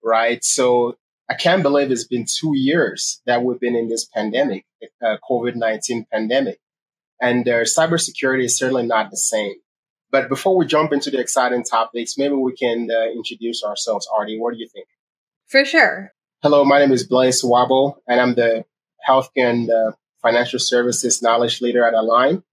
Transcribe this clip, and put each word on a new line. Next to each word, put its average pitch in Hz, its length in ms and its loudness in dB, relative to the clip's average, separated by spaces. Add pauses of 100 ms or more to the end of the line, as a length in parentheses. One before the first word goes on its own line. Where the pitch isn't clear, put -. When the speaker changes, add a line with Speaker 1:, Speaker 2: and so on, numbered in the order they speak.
Speaker 1:
right? 113 400 0
So 123 540 2 (320)
I - 60 -2
can't 180 260 2
believe 143 300 2
it's 120 160 -4
been 120 180 -4
two - 300 -4
years 135 680 -2
that 120 180 0
we've 123 160 -2
been 120 160 -2
in 117 120 -2
this 113 180 -6
pandemic, 107 600 -4 (400)
uh, 110 120 0 (120)
covid 120 260 -2
nineteen 113 560 -4
pandemic. 110 480 -2 (640)
And, 123 260 0
uh, 120 140 0
cybersecurity 135 840 0
is 120 120 -2
certainly 127 280 0
not 110 260 -2
the 98 60 -12
same. 104 380 -2 (560)
But 135 160 0
before 185 300 0
we 165 80 2
jump 151 260 0
into 139 200 -2
the 135 80 -2
exciting 123 440 0
topics, 117 540 -4
maybe 143 160 0
we 131 220 -2
can, 117 360 -2
uh, 113 200 0
introduce 117 520 -8
ourselves. 104 540 -6
Artie, 107 220 -6
what 120 140 -4
do 113 60 -14
you 113 140 -12
think? 98 140 -18 (600)
Speaker 2:
For 269 160 2
sure. 262 480 0 (300)
Speaker 1:
Hello, 143 240 6
my 139 140 6
name 139 120 6
is 120 140 2
Blaise 127 380 2
Wabo, 131 520 2 (120)
and 123 120 2
I'm 123 160 2
the 113 300 0 (420)
healthcare 131 440 2
and, 117 180 -2
uh, 113 220 2 (300)
financial 120 380 0
services 123 640 0
knowledge 117 400 0
leader 120 240 2
at 113 80 2
Align. 120 600 2